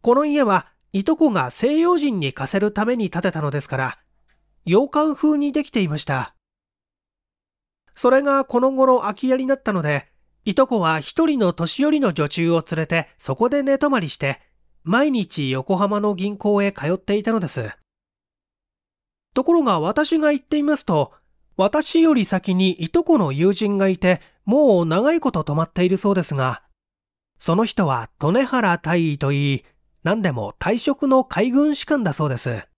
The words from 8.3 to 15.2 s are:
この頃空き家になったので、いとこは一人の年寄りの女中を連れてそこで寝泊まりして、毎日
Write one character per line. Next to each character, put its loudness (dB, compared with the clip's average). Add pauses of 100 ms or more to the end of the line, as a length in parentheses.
こ -2
の 2
頃 2
空 -6
き -6
家 2
に -4
な 0
っ -20
た -4
の -2
で、 -4 (340)
い -2
と 4
こ -2
は 0
一 -2
人 0
の 2
年 -4
寄 2
り 2
の 0
女 -2
中 -2
を 0
連 -4
れ -2
て -2 (100)
そ -6
こ 0
で 0
寝 2
泊 0
ま 2
り -6
し -12
て、 -4 (420)
毎 2
日 -4